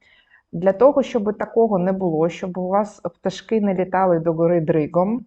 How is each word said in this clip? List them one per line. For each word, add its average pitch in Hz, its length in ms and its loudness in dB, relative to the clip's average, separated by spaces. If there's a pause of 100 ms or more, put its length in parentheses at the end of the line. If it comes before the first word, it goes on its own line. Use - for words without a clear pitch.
(520)
Для 180 200 0
того, 262 300 4
щоб 214 360 -4
такого 214 400 0
не 185 140 0
було, 170 360 0
щоб 180 300 -8
у 180 100 -6
вас 208 320 -2
пташки 190 600 -4
не 202 140 0
літали 185 440 0
догори 170 420 2
дригом, 170 680 0